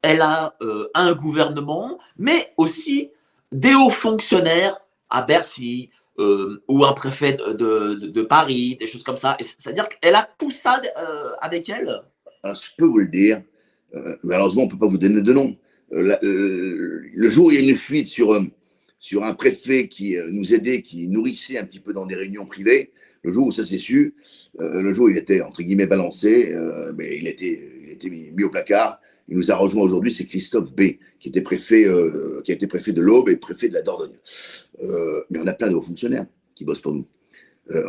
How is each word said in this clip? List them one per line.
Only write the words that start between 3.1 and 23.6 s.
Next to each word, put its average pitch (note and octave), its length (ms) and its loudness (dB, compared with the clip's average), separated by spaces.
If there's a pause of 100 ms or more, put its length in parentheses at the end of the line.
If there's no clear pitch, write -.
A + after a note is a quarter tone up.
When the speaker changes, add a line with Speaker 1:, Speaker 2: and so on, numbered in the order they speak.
Speaker 1:
des A#3+ 240 4
hauts C4+ 160 6
fonctionnaires F#3+ 880 0 (300)
à B2 120 0
Bercy, B2+ 720 -2 (260)
euh, G2+ 500 0
ou C#3 160 6
un C3+ 100 4
préfet C3+ 400 -2
de, A2 200 -4
de, G#2 540 -2
de G2 160 -2
Paris, B2+ 560 2
des A2+ 80 -8
choses - 160 -14
comme C3 140 -8
ça. C3+ 220 -2
Et A#2+ 40 -8
c'est-à-dire - 440 -8
qu'elle - 280 4
a G#3+ 120 4 (120)
tout D4 120 -6
ça, B3+ 300 -2 (180)
euh, D3+ 300 -8 (120)
avec E3+ 280 -8
elle ? F#3+ 320 -8 (420)
Speaker 2:
Alors, G2 120 -8
je - 220 -16
peux E3 80 2
vous A2+ 140 4
le G2 80 2
dire, G2 340 2 (540)
euh, - 280 -12
malheureusement, F#2 400 2
on - 20 2
ne - 60 -4
peut - 60 -12
pas A2 100 2
vous F#2+ 120 2
donner G#2 220 4
de A2+ 120 4
nom. C3+ 240 2 (360)
Euh, F2 100 0
la, G2 200 2
euh, F#2 800 -4 (120)
le G#2+ 160 4
jour D#3+ 180 8
où D#3 40 8
il D3 40 6
y - 20 4
a C3+ 100 4
une B2+ 80 6
fuite C3+ 320 -4
sur, G#2+ 260 2
euh, G#2 80 2 (580)
sur G2+ 240 -4
un G#2+ 100 -4
préfet B2+ 540 0
qui, G2 280 -8
euh, E2+ 160 -8
nous G2+ 220 0
aidait, A#2 300 0
qui E2+ 240 -12
nourrissait A#2 500 -4
un G2+ 80 -8
petit F#2+ 140 -20
peu G#2 120 -14
dans F#2+ 140 -8
des F#2+ 100 -10
réunions G2 300 -10
privées, A#2+ 460 2 (320)
le F2 80 -4
jour B2 160 2
où A2 40 0
ça G#2+ 140 -4